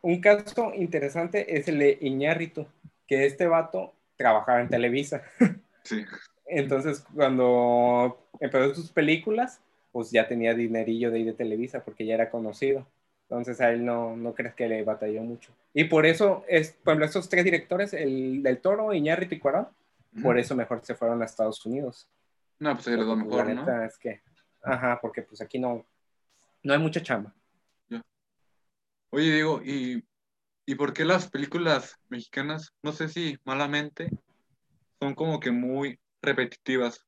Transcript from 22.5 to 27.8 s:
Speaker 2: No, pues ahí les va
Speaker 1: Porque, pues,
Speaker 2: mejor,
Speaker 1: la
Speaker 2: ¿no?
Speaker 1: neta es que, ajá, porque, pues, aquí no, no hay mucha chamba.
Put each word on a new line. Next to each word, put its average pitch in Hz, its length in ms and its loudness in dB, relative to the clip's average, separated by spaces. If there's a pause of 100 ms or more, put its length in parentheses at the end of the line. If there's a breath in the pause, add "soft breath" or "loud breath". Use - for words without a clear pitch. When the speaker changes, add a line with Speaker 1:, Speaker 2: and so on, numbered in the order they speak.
Speaker 2:
No, 151 160 -2
pues 120 140 -8
ahí 120 80 2
les 113 100 2
va 113 80 0
Speaker 1:
Porque, 110 100 0
pues, 107 120 -2
Speaker 2:
mejor, 117 100 2
Speaker 1:
la 117 80 -2
Speaker 2:
¿no? 123 120 -6
Speaker 1:
neta 117 180 -2
es 110 140 -12
que, 107 240 -10 (400)
ajá, 123 400 0
porque, 117 180 -6
pues, 107 220 -16
aquí 127 160 -8
no, 120 260 -4 (760)
no 139 100 0
hay 143 60 4
mucha 160 240 0
chamba. 104 320 -4 (560)